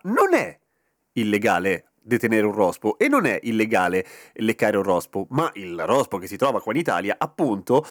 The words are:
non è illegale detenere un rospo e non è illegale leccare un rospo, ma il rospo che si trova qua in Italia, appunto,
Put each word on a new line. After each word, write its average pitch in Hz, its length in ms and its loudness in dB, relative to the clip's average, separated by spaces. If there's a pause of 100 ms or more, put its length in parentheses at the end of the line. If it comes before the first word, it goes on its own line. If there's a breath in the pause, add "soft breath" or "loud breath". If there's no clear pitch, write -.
non 339 300 2
è 160 240 -2 (560)
illegale 101 720 0 (180)
detenere 110 460 0
un 101 60 -2
rospo 104 440 0
e 294 100 0
non 269 180 2
è 104 180 0
illegale 110 600 0 (320 loud breath)
leccare 110 420 0
un 98 60 2
rospo, 92 460 -2
ma 139 260 -2
il 87 300 -10
rospo 110 320 0
che 92 80 -10
si 98 120 -12
trova 123 220 0
qua 107 120 -4
in 135 80 -2
Italia, 101 400 -2
appunto, 123 720 0